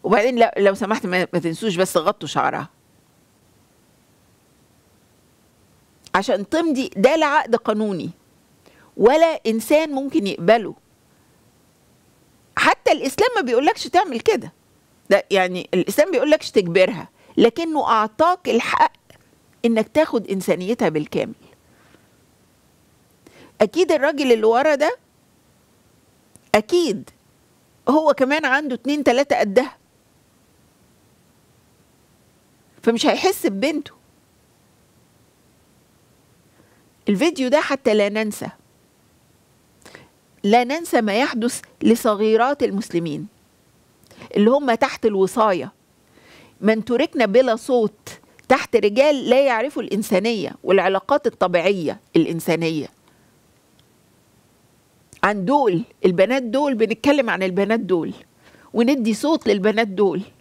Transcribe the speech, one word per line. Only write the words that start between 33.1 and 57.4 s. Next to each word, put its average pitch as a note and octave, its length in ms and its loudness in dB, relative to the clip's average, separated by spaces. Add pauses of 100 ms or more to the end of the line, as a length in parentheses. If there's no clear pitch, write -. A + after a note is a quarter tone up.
ببنته. B3+ 440 -4 (3250)
الفيديو B3+ 400 0
ده D4 120 4
حتى C4 320 -2
لا G3+ 160 2
ننسى، G#3+ 380 -6 (2000)
لا A#3 200 4
ننسى D4+ 380 -2
ما G#3 140 -2
يحدث A#3+ 460 -2 (200)
لصغيرات A3 840 0
المسلمين F3+ 640 -6 (1080)
اللي G#3 160 4
هم C4+ 220 2
تحت - 320 -2
الوصاية، G3 680 0 (880)
من G#3+ 240 0
تركنا B3 400 0
بلا A#3 300 2
صوت - 640 -4 (300)
تحت - 260 0
رجال A#3+ 540 2
لا C4+ 160 6
يعرفوا B3+ 360 -2
الإنسانية G3+ 720 -2 (120)
والعلاقات C4+ 640 -2
الطبيعية F3 720 -2 (160)
الإنسانية. E3 720 0 (2250)
عن G3 220 -2
دول، G3 360 2 (240)
البنات G3 380 2
دول، C4 320 -2
بنتكلم A3+ 540 0
عن F#3 140 -2